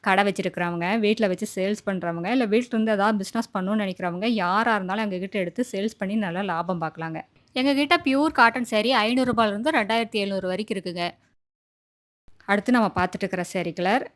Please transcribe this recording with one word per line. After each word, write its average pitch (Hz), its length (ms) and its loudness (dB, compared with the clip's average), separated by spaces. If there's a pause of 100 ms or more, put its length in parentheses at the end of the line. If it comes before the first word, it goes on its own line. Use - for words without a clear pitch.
கடை 196 200 4
வச்சிருக்கிறவங்க, 175 600 -2 (160)
வீட்ல 214 280 2
வச்சு 185 220 -4
சேல்ஸ் 196 360 -2
பண்றவங்க, 175 480 -4
இல்ல 254 160 2
வீட்ல 240 220 0
இருந்து 220 200 2
ஏதாவது 208 260 2
பிசினஸ் 226 320 -4
பண்ணணும்னு 202 300 -2
நினைக்கிறவங்க 185 460 -4 (120)
யாரா 208 360 2
இருந்தாலும் 196 280 -2
எங்ககிட்ட 196 380 -6
எடுத்து 175 200 -4 (100)
சேல்ஸ் 208 280 -4
பண்ணி 202 140 -4 (100)
நல்லா 180 240 -4
லாபம் 170 360 -4
பார்க்கலாங்க. 160 340 -8 (380)
எங்ககிட்ட 285 400 2 (100)
பியூர் 285 320 2
காட்டன் 233 320 6
சாரி 220 200 2 (120)
ஐந்நூறு 247 280 2
ரூபாயிலிருந்து 226 460 0
ரெண்டாயிரத்தி 226 460 0
எழுநூறு 190 300 -2
வரைக்கும் 202 240 -4
இருக்குங்க. 175 280 -6 (1500)
அடுத்து 208 240 2
நம்ம 214 120 4 (100)
பார்த்துட்டு 180 280 -2
இருக்கிற 180 260 -4
சாரி 170 260 -4
கலர் 220 380 2